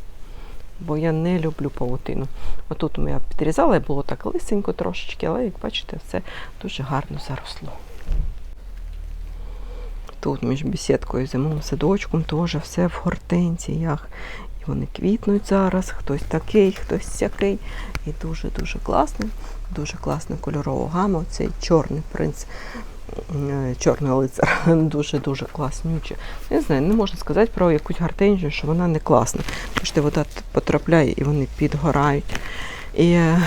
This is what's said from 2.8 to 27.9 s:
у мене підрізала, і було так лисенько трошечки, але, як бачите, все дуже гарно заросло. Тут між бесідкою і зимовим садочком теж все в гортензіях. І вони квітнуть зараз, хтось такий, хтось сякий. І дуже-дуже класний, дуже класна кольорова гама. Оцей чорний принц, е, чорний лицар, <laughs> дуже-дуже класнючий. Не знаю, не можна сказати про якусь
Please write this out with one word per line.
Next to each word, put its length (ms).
у 40
мене 180
підрізала, 460
і 40
було 240
так 220
лисенько 480
трошечки, 520
але, 200
як 80
бачите, 340
все 140
дуже 220
гарно 440
заросло. 420
Тут 240
між 200
бесідкою 600
і 40
зимовим 340
садочком 640
теж 320
все 320
в 160
гортензіях. 1040
І 60
вони 280
квітнуть 540
зараз, 400
хтось 320
такий, 500
хтось 460
сякий. 420
І 20
дуже-дуже 580
класний, 500
дуже 220
класна 440
кольорова 480
гама. 300
Оцей 300
чорний 400
принц, 340
е, 440
чорний 320
лицар, 500
<laughs> 60
дуже-дуже 800
класнючий. 720
Не 120
знаю, 200
не 120
можна 240
сказати 360
про 180
якусь 300